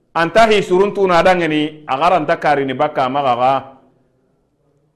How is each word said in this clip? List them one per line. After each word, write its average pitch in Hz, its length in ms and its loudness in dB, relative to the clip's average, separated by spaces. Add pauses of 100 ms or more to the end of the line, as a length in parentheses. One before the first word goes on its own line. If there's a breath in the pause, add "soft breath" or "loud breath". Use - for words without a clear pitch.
(140)
anta 170 360 2
hisurun 196 440 2
tuna 190 280 2
adangeni, 156 640 -2
agara 160 300 0
anta 160 200 -2
karini 139 380 -2
baka 147 340 -2
magaga. 131 720 -2 (1160)